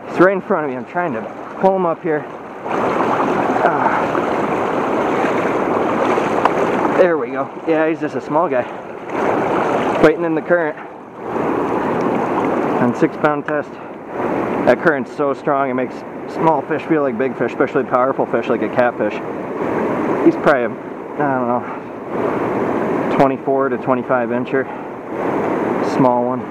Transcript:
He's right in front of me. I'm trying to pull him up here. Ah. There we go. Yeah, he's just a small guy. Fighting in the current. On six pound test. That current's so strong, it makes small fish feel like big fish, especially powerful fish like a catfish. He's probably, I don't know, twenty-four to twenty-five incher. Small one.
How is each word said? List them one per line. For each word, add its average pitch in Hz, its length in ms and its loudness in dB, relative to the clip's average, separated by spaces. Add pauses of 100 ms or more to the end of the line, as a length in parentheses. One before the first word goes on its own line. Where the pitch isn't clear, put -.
He's - 120 -4
right 185 140 8
in 185 80 0
front 170 240 0
of 135 60 -2
me. 127 60 -4
I'm 117 80 -6
trying 175 280 -2
to 113 80 -2 (400)
pull 190 140 6
him 185 100 2
up 165 160 0
here. 151 240 0
Ah. - - 0
There 175 220 6
we 120 80 -2
go. 135 200 -4 (200)
Yeah, 160 200 4
he's 160 120 0
just 139 160 -4
a 123 60 -2
small 147 280 2
guy. 127 140 2 (1400)
Fighting 165 220 6
in 165 100 0
the 156 80 0
current. 165 340 2 (2000)
On 120 140 4
six 156 220 2
pound 147 280 2
test. 147 240 -2 (960)
That 127 160 6
current's 139 340 2
so 143 200 2
strong, 139 340 0
it 127 60 -2
makes 127 180 -2 (400)
small 160 300 4
fish 151 220 -2
feel 156 180 4
like 127 160 0
big 127 180 0
fish, 117 140 0
especially 135 320 2
powerful 131 420 2
fish 117 220 0
like 113 160 2
a 107 60 0
catfish. 120 440 2 (1120)
He's 165 160 -4
probably, 127 340 0 (440)
I 135 180 0
don't 123 100 -2
know, 120 140 0 (1600)
twenty-four 135 500 4
to 123 80 0
twenty-five 123 520 2
incher. 123 360 0 (1300)
Small 123 300 4
one. 127 260 -2